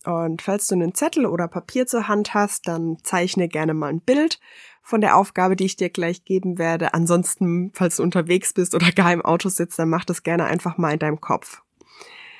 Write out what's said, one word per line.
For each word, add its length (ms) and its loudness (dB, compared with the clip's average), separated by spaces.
Und 360 -4
falls 260 -2
du 80 0
einen 200 0
Zettel 320 0
oder 200 -2
Papier 400 -4
zur 220 -2
Hand 240 0
hast, 340 0
dann 360 -4
zeichne 460 0
gerne 260 -2
mal 140 -2
ein 120 -4
Bild 400 2
von 200 0
der 120 4
Aufgabe, 420 2
die 100 0
ich 100 -6
dir 140 -2
gleich 340 -4
geben 320 -2
werde. 380 0
Ansonsten, 800 0
falls 220 0
du 60 -2
unterwegs 520 2
bist 200 0
oder 180 4
gar 200 4
im 100 2
Auto 280 2
sitzt, 280 -2
dann 120 2
mach 160 0
das 160 -4
gerne 240 0
einfach 320 -2
mal 160 0
in 40 -2
deinem 220 -2
Kopf. 400 -4